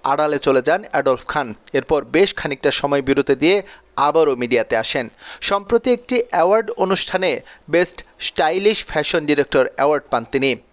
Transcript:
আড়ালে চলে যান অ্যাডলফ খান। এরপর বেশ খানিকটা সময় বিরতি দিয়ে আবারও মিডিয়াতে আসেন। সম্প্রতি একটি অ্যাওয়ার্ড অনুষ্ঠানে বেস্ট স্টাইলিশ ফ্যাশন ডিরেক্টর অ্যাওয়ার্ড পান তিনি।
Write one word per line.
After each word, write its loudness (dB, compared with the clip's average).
আড়ালে 0
চলে 4
যান 2
অ্যাডলফ 0
খান। -4
এরপর 0
বেশ 4
খানিকটা -2
সময় 0
বিরতি 2
দিয়ে 4
আবারও 2
মিডিয়াতে 0
আসেন। -2
সম্প্রতি 0
একটি -4
অ্যাওয়ার্ড 2
অনুষ্ঠানে -2
বেস্ট 0
স্টাইলিশ 0
ফ্যাশন -2
ডিরেক্টর 2
অ্যাওয়ার্ড 0
পান -2
তিনি। 0